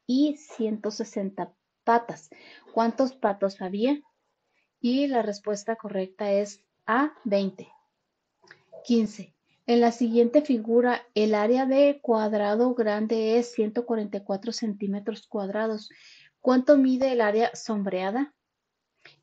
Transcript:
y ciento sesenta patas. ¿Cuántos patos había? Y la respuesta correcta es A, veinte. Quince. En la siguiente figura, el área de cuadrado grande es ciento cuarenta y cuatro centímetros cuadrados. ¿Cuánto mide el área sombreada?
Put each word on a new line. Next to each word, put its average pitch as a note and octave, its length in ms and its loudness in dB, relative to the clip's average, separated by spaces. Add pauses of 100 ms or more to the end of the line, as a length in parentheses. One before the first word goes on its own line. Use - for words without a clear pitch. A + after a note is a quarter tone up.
y C#4+ 300 2
ciento G#3+ 540 -6
sesenta G3 640 -8 (300)
patas. A#3 460 0 (440)
¿Cuántos A#3 400 0
patos G3 480 -2
había? G#3+ 380 -2 (800)
Y C4 280 0
la B3 160 0
respuesta G#3 520 -6
correcta G3+ 560 -6
es G3+ 320 -2 (240)
A, C4+ 280 0 (100)
veinte. G3 420 -2 (1160)
Quince. A3 500 -2 (320)
En A#3+ 140 4
la A#3 100 4
siguiente A#3 500 2
figura, A#3+ 640 0 (100)
el G#3+ 200 2
área A#3+ 300 2
de C#4+ 360 4
cuadrado G#3+ 720 0
grande A3 640 0
es A#3+ 140 -2
ciento A3 340 -2
cuarenta G#3 340 -4
y G3 40 -20
cuatro G3+ 300 -6
centímetros G#3 760 -6
cuadrados. G#3+ 600 -6 (500)
¿Cuánto B3+ 380 6
mide C4 340 2
el A#3+ 80 0
área A3 340 2
sombreada? G#3 800 -4 (880)